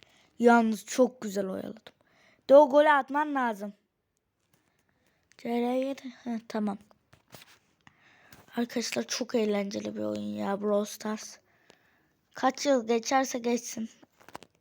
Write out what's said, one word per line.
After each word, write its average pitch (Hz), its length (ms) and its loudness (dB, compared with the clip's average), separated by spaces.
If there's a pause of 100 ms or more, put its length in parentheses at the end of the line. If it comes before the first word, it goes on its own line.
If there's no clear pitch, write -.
(380)
Yalnız 233 460 4
çok 247 360 0
güzel 196 260 -6
oyaladım. - 460 -12 (560)
De 269 80 10
o 285 140 10
golü 294 200 6
atman 285 440 0
lazım. 208 380 -4 (1700)
C 240 100 -10
R 240 300 -2
yedi. 269 240 -4 (220)
Heh, 233 140 -6 (100)
tamam. 208 300 -4 (1800)
Arkadaşlar 240 420 -4
çok - 320 -8
eğlenceli 214 640 -2
bir 208 60 -8
oyun 214 320 -6
ya 202 280 -4
Brawl 208 280 -2
Stars. - 480 -12 (960)
Kaç 262 320 -4
yıl 254 200 2
geçerse 254 520 -2
geçsin 233 520 -6 (720)